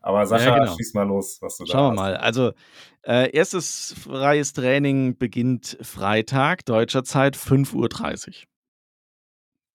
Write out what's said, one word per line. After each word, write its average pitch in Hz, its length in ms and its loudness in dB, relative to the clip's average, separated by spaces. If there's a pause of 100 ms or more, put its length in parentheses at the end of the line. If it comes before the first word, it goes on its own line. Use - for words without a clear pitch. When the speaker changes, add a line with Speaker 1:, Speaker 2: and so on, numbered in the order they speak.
Speaker 1:
Aber 101 240 2
Sascha, 113 240 4
Speaker 2:
Ja, 117 80 4
genau. 104 180 2
Speaker 1:
schieß 113 160 -8
mal 101 140 0
los, 98 340 -4
was - 160 -10
du - 80 -14
da 107 80 -8
Speaker 2:
Schauen 135 120 4
wir 135 60 4
Speaker 1:
hast. 113 60 0
Speaker 2:
mal. 95 220 -2
Also, 117 340 0 (500)
äh, 123 280 2
erstes - 680 -2
freies 139 540 0
Training 135 640 2
beginnt 123 640 -2
Freitag, 113 840 -2
deutscher 117 360 2
Zeit, 135 320 2
fünf 135 380 2
Uhr 117 160 0
dreißig. - 580 -10 (1300)